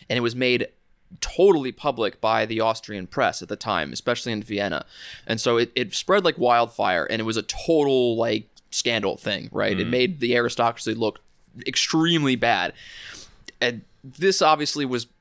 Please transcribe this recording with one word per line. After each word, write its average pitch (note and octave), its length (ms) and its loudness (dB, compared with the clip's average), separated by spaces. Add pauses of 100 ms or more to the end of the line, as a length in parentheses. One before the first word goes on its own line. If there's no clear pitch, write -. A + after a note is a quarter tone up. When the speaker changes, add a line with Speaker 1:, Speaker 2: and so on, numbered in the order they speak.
Speaker 1:
and A2+ 60 -2
it B2 60 0
was A#2 160 -2
made B2 320 2 (520)
totally E3 500 4
public A#2+ 480 -2
by A2 260 2
the A2 140 -4
Austrian G#2+ 480 -2
press A2+ 340 -2
at F2 60 -14
the G#2+ 80 -6
time, E2 380 -2
especially - 400 -4
in G#2+ 100 -6
Vienna. G2+ 420 -4 (400)
And A2+ 140 -4
so A#2+ 180 2
it, A#2+ 160 0
it A#2+ 200 -2
spread F#3+ 320 0
like E3 120 2
wildfire, A2 680 2
and A2+ 160 -4
it - 20 -4
was A2+ 140 -2
a G#2+ 60 -4
total, C3+ 720 2
like, A2 320 -2 (220)
scandal G#2+ 440 -2
thing, G2+ 380 -6
right? G#2 260 -2
It A2 80 -2
Speaker 2:
Mm. - 20 -6
Speaker 1:
made B2+ 300 0
the A#2+ 160 0
aristocracy A#2 580 0
look A2 280 -4 (440)
extremely D#3+ 680 2
bad. G#2+ 380 0 (880)
And A#2 220 -2 (200)
this E3+ 380 0
obviously D3+ 440 2
was, B2 220 -4 (140)